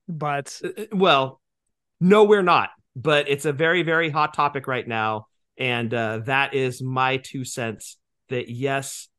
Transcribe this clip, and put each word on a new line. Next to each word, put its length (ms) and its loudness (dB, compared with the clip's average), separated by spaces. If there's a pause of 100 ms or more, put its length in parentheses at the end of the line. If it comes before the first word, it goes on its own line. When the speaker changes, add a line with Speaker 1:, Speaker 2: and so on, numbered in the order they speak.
Speaker 1:
But 540 -6
Speaker 2:
Uh, 200 -8
uh, 100 -12
well, 480 2 (600)
no, 240 8
we're 180 6
not, 280 4 (260)
but 320 2
it's 160 -2
a 80 0
very, 320 2
very 260 0
hot 240 -2
topic 320 -2
right 220 -4
now. 380 -4 (300)
And, 380 -4
uh, 300 -4
that 300 0
is 280 -4
my 360 -2
two 260 -12
cents 540 -10 (300)
that, 220 -8
yes, 560 -6 (120)